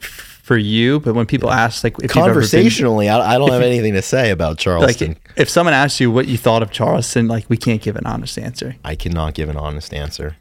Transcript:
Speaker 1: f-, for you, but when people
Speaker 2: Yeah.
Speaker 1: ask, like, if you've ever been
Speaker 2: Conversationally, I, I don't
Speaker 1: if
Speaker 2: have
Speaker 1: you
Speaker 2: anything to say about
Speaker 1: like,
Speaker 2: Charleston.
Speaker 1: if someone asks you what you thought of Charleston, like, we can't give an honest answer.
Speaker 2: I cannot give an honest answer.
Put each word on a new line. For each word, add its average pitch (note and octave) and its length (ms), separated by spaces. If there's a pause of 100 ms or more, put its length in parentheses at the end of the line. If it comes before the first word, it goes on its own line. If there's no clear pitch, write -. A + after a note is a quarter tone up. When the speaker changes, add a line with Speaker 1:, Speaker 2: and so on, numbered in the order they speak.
Speaker 1:
f-, - 420
for B2 140
you, A2+ 420
but A#2+ 160
when A#2 100
people A#2 240
Speaker 2:
Yeah. B2 100
Speaker 1:
ask, A2+ 240
like, A2+ 200
if - 120
you've - 20
ever E3 80
been D#3 80
Speaker 2:
Conversationally, B2 760
I, A2+ 260
I - 40
don't C#3+ 80
Speaker 1:
if B2+ 60
Speaker 2:
have B2 80
Speaker 1:
you B2 60
Speaker 2:
anything A2+ 260
to F#2+ 100
say C3 260
about E2 220
Speaker 1:
like, D#2 80
Speaker 2:
Charleston. E2 580 (200)
Speaker 1:
if D3+ 120
someone E3+ 240
asks C#3 260
you B2 120
what B2 160
you A#2+ 100
thought A2+ 240
of G#2+ 100
Charleston, A#2 560
like, A2+ 220
we A#2 80
can't A2+ 240
give G#2+ 140
an - 100
honest A#2+ 320
answer. B2+ 380 (100)
Speaker 2:
I D#2+ 100
cannot D#2+ 380
give D#2 160
an D2 80
honest D2 360
answer. D2 480